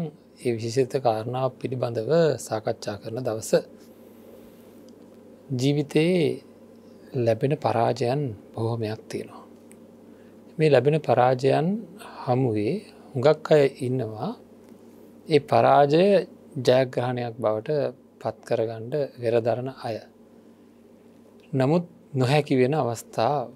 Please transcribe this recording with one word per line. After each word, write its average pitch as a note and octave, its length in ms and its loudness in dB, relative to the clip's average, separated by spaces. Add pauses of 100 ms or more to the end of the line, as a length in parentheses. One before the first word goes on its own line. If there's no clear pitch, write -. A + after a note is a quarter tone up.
(400)
ඒ B2 160 -2
විශේෂිත A#2 380 -2 (100)
කාරණාව A#2+ 460 -2 (100)
පිළිබඳව A#2+ 520 -4 (360)
සාකච්ඡා A2 540 -6
කරන A2+ 260 -10
දවස. A2 240 -4 (2000)
ජීවිතේ D3 840 0 (720)
ලැබෙන A#2+ 420 0
පරාජයන් A#2+ 640 0 (320)
බොහොමයක් A2+ 560 -6
තියෙනවා. - 340 -12 (1120)
මේ D#3 120 4
ලැබෙන C#3 320 4
පරාජයන් C3 680 2 (560)
හමුවේ B2 520 0 (360)
හුඟක් C#3+ 400 0
අය D3+ 120 6 (160)
ඉන්නවා. B2 500 -6 (1000)
ඒ D3+ 100 4
පරාජය C#3 680 6 (480)
ජයග්‍රහණයක් B2 840 0
බවට A2 320 -2 (480)
පත් - 280 -8
කරගන්න A#2 480 -4 (260)
වෙරදරන A#2 500 0 (140)
අය. A2+ 140 -8 (1600)
නමුත් C#3+ 320 2 (280)
නොහැකි C#3 440 2
වෙන B2+ 160 2
අවස්ථා A#2+ 640 -2 (200)